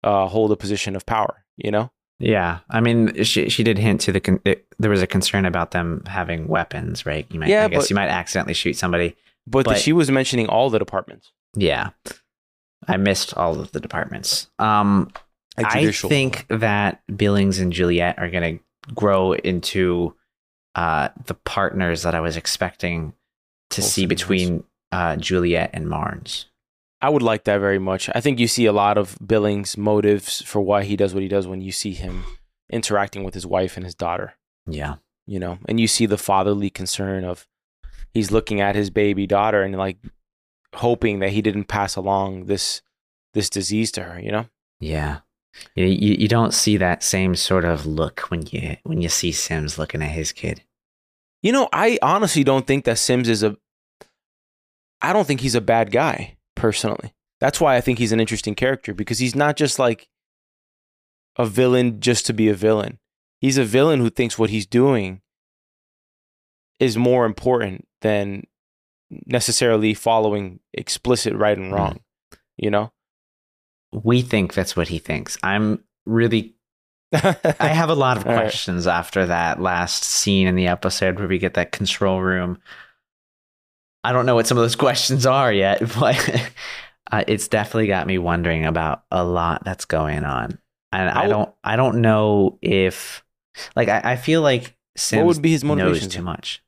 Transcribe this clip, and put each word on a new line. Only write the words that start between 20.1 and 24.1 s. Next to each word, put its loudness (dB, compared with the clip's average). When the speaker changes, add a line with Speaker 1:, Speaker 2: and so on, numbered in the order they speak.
Speaker 2:
uh, 0
the -8
partners -2
that -2
I -2
was -4
expecting -6
to -6
see -2
Speaker 1:
Olsen 2
and 0
Speaker 2:
between, 0